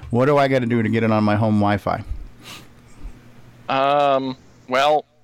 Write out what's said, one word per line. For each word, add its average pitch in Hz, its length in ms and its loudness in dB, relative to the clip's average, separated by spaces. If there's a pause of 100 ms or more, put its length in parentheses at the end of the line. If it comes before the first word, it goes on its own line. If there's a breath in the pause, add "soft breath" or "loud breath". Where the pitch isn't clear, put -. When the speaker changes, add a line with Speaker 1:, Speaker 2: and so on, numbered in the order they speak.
(120 loud breath)
Speaker 1:
what 123 160 2
do 147 100 4
I 139 100 4
gotta 131 200 0
do 117 160 0
to 110 60 -2
get 110 120 0
it 110 80 0
on 107 140 2
my 104 120 2
home 107 200 2
Wi-Fi? 101 480 0 (1600 loud breath)
Speaker 2:
Um, 135 680 0 (320)
well, 147 360 2 (180)